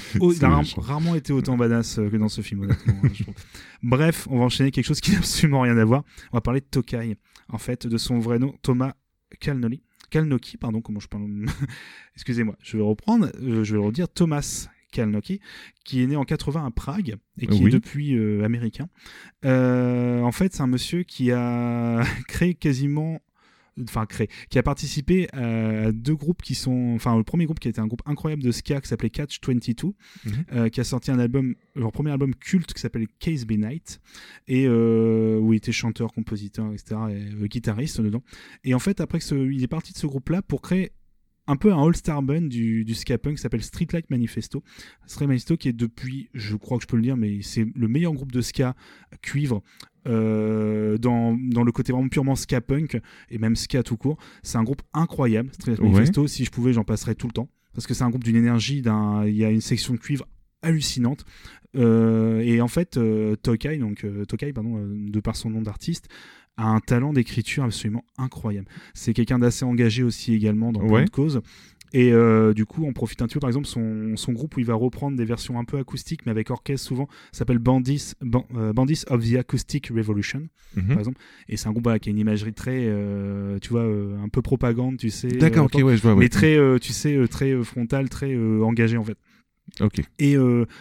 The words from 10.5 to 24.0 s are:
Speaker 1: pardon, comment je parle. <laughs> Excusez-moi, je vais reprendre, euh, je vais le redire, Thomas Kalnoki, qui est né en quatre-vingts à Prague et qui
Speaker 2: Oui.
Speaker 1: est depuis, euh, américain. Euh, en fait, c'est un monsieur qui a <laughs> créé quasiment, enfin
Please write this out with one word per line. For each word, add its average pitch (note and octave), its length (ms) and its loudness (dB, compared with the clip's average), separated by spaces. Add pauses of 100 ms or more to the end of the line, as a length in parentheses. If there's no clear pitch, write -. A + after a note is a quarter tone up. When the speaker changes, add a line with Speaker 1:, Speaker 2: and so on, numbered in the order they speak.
Speaker 1:
pardon, A2+ 240 -4
comment G#2 180 -8
je - 80 -16
parle. G#2 160 -8
<laughs> - 920 -8
Excusez-moi, A#2 480 -4
je - 140 -8
vais G#2+ 60 2
reprendre, C#3 480 2 (120)
euh, A2+ 220 0
je G#2 100 -2
vais G#2 60 2
le G2+ 60 2
redire, C3+ 220 -2
Thomas - 600 -2 (240)
Kalnoki, G#2+ 480 -2 (440)
qui B2+ 180 -2
est B2+ 40 2
né C#3+ 80 0
en C#3+ 100 0
quatre-vingts D3+ 420 -4
à B2 40 -6
Prague D3+ 460 -6 (240)
et - 80 -6
qui G2+ 160 4
Speaker 2:
Oui. G2+ 40 10
Speaker 1:
est A#2+ 40 4
depuis, D3 440 0
euh, G#2+ 280 2
américain. A#2+ 420 -4 (580)
Euh, B2 760 2
en A#2+ 100 2
fait, F#3 220 0
c'est - 80 -4
un C3+ 60 0
monsieur B2+ 340 -2
qui B2 300 -2
a A#2+ 680 0 (120)
<laughs> - 140 -8
créé F3 260 0
quasiment, D3 640 -2 (640)
enfin A2+ 240 -4